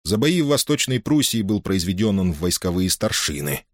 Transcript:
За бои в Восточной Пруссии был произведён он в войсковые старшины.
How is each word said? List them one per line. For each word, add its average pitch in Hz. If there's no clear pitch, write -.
За 98
бои 185
в 147
Восточной 139
Пруссии 131
был 101
произведён 98
он 92
в 76
войсковые 90
старшины. 73